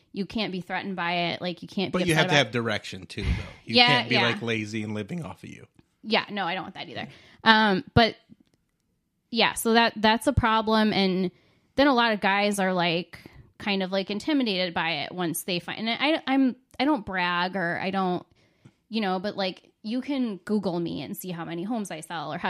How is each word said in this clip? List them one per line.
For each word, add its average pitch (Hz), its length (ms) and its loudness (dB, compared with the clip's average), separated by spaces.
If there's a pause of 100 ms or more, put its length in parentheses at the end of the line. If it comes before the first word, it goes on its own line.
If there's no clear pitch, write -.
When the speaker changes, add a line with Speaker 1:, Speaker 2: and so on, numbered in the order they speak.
(140)
Speaker 1:
You 196 120 -4
can't 208 260 -4
be 180 100 -6
threatened 190 340 -6
by 175 180 -2
it. 175 280 -2
Like, 180 200 -6
you - 60 -14
can't 185 240 -2
be 180 80 0
Speaker 2:
But 180 80 0
you 160 60 4
Speaker 1:
upset 156 40 4
Speaker 2:
have 160 140 4
to 151 40 4
Speaker 1:
about 135 100 6
Speaker 2:
have 113 80 -6
direction, 107 520 -2
too, - 180 -8
though. - 60 0 (360)
You 117 100 -4
Speaker 1:
Yeah, 240 120 8
Speaker 2:
can't 247 220 2
be, 240 60 2
Speaker 1:
yeah. 196 120 2
Speaker 2:
like, 107 140 -2
lazy 110 420 -2
and 107 100 -6
living 95 300 -6
off 92 200 -14
of 107 60 -16
you. - 180 -18 (360)
Speaker 1:
Yeah, 214 260 0
no, 196 160 -4
I 170 80 -4
don't 185 100 -6
want - 120 -14
that - 140 -12
either. 110 180 -10 (360)
Um, 214 400 6 (100)
but 226 220 4 (1160)
yeah, 220 220 2
so 226 200 0
that, 226 220 4
that's 220 320 2
a 277 60 4
problem. 220 600 4
And 185 380 2 (440)
then 277 120 6
a 277 60 6
lot 233 200 4
of 202 60 -2
guys 202 400 2
are, 190 140 2
like, 175 460 0 (380)
kind 196 240 0
of, 185 100 -2
like, 196 200 -2
intimidated 208 640 0
by 170 180 0 (120)
it - 80 -8
once 170 320 -4
they 175 160 -2
find, 202 280 -6
and - 20 -2
I, 285 380 0
I'm, 269 280 2 (240)
I 254 60 2
don't 285 200 2
brag 180 500 0
or 170 240 -2
I 190 120 -2
don't, 185 340 0 (640)
you 220 120 -2
know, 185 180 0
but, 196 180 -4
like, 185 320 -4 (160)
you 233 160 -4
can 247 360 -2
Google 190 420 -2
me 170 220 -4
and 190 160 -10
see 185 140 -10
how 170 120 -8
many 170 200 -6
homes 208 280 -6
I 160 100 -8
sell 156 320 -8
or - 40 -6
how, 180 120 -4